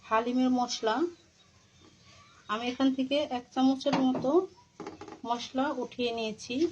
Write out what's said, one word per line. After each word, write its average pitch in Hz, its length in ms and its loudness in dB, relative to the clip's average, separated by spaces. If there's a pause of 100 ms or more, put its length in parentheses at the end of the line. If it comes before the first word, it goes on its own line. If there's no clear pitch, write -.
হালিমের 247 440 2 (100)
মশলা। 233 360 0 (1500)
আমি 220 220 -2
এখান 269 160 2 (100)
থেকে 269 200 0 (200)
এক 247 60 -6 (100)
চামচের 269 440 4 (100)
মতো 254 240 0 (960)
মশলা 240 360 -2 (180)
উঠিয়ে 240 340 -4
নিয়েছি 220 380 -6 (160)